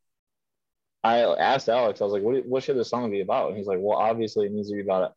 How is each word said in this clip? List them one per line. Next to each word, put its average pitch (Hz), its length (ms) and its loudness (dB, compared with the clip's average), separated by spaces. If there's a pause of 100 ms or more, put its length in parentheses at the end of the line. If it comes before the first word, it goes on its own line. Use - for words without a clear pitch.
(1040)
I 117 160 4
asked 110 500 2
Alex, 113 320 2
I - 40 0
was 101 60 0
like, 101 120 0
"What, 123 240 0
what 127 160 -2
should 143 120 -2
this 117 140 -2
song 120 220 -2
be 98 100 -2
about?" 104 280 -2
And 98 80 -6
he's 101 100 -8
like, 95 120 0
"Well, 101 180 0
obviously 110 500 0
it 101 40 -4
needs 104 180 -6
to 104 60 -6
be 101 60 -6
about 95 360 0